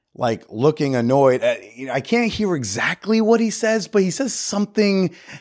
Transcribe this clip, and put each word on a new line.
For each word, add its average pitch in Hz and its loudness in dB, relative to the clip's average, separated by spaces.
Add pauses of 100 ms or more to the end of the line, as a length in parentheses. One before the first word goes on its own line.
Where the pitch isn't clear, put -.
(160)
like, 117 -4
looking 139 0
annoyed. 127 4
Uh, 120 0 (200)
you 131 -12
know, 123 -6
I 139 -2
can't 233 0
hear 196 -2
exactly 143 -2
what 226 4
he 226 0
says, 220 -2
but 202 2
he 180 -2
says 262 -4
something 196 -2 (280)